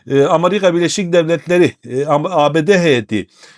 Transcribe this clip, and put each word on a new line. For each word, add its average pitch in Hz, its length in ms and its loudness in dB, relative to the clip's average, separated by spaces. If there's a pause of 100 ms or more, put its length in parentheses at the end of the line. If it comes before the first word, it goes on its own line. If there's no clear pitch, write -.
(100)
e, 139 140 4
Amerika 180 500 0
Birleşik 170 380 -2
Devletleri, 170 600 0 (100)
e, 123 180 -6
Am-, 151 280 -2
A 147 240 0
B 156 120 0
D 196 120 4
heyeti 120 480 -2 (320)